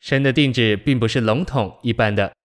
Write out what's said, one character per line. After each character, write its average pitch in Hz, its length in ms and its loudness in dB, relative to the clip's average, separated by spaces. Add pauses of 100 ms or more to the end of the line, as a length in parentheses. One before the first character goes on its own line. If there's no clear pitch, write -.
神 139 220 -2
的 135 100 2
定 139 200 2
旨 113 240 0
并 131 220 0
不 113 100 0
是 127 120 -2
笼 113 240 0
统 117 380 -6
一 120 100 -4
般 107 220 0
的 101 180 -2 (120)